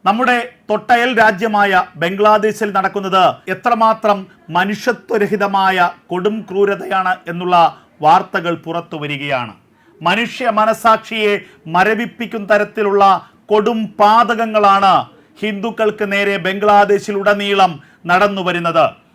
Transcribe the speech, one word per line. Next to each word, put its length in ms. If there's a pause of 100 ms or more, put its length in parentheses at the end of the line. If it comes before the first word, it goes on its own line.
നമ്മുടെ 500 (160)
തൊട്ടയൽ 480
രാജ്യമായ 680 (120)
ബംഗ്ലാദേശിൽ 760
നടക്കുന്നത് 640 (160)
എത്രമാത്രം 760 (240)
മനുഷ്യത്വരഹിതമായ 1400 (200)
കൊടും 400
ക്രൂരതയാണ് 680 (120)
എന്നുള്ള 500 (240)
വാർത്തകൾ 520
പുറത്തു 420
വരികയാണ്. 580 (480)
മനുഷ്യ 480
മനസാക്ഷിയെ 880 (260)
മരവിപ്പിക്കും 800
തരത്തിലുള്ള 840 (160)
കൊടും 400 (140)
പാതകങ്ങളാണ് 1040 (360)
ഹിന്ദുക്കൾക്ക് 680
നേരെ 240
ബംഗ്ലാദേശിലുടനീളം 1500 (240)
നടന്നു 360
വരുന്നത്. 480 (240)